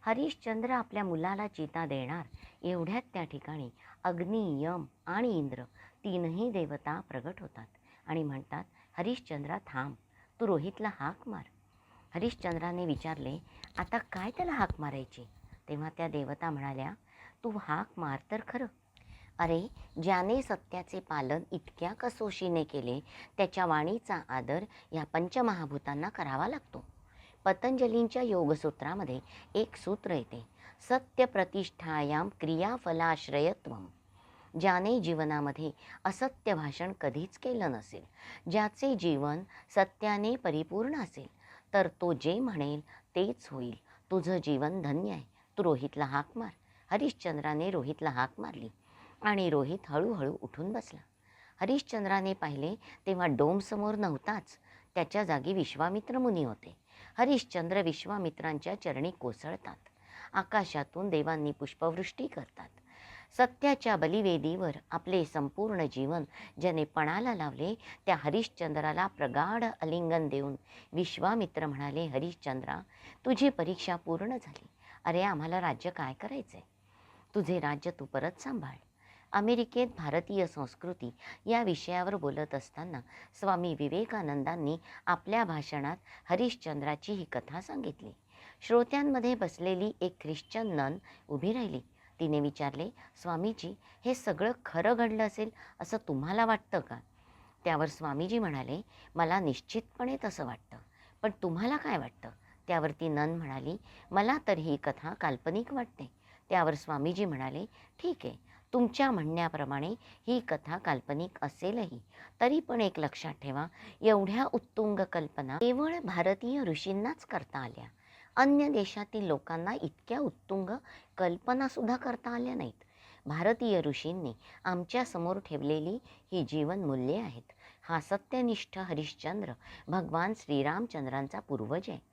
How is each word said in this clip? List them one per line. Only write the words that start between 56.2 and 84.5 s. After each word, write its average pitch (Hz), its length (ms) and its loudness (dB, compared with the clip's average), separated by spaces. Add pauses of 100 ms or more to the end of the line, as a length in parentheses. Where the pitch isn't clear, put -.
होते. 107 340 -6 (400)
हरिश्चंद्र 202 640 2
विश्वामित्रांच्या 165 1000 -2
चरणी 151 300 -2
कोसळतात. 143 640 -8 (560)
आकाशातून 185 760 0
देवांनी 151 420 2
पुष्पवृष्टी 170 760 -4
करतात. - 420 -12 (680)
सत्याच्या 247 580 4
बलिवेदीवर 165 760 4 (200)
आपले 170 340 2
संपूर्ण 165 640 0
जीवन 143 320 0 (380)
ज्याने 160 220 4
पणाला 180 520 0
लावले, 156 400 -4 (300)
त्या 180 100 6
हरिश्चंद्राला 156 920 0
प्रगाढ 160 560 0
आलिंगन 165 640 0
देऊन 139 280 -2 (380)
विश्वामित्र 180 720 0
म्हणाले, 143 400 -4
"हरिश्चंद्रा, 135 760 -4 (460)
तुझी 262 240 6
परीक्षा 180 460 -2
पूर्ण 175 460 -2
झाली. - 260 -18 (380)
अरे, 170 160 4
आम्हाला 175 400 0
राज्य 165 280 0
काय 135 240 -4
करायचंय? 233 480 -10 (760)
तुझे 180 240 2
राज्य 147 320 -2
तू 139 140 -8
परत 151 360 -2
सांभाळ." 156 340 -6 (560)
अमेरिकेत 233 560 2 (100)
भारतीय 170 500 0
संस्कृती 147 680 -8 (300)
या 233 180 4
विषयावर 180 520 0
बोलत 147 400 -2
असताना 147 460 -8 (380)
स्वामी 180 400 2
विवेकानंदांनी 156 960 0 (300)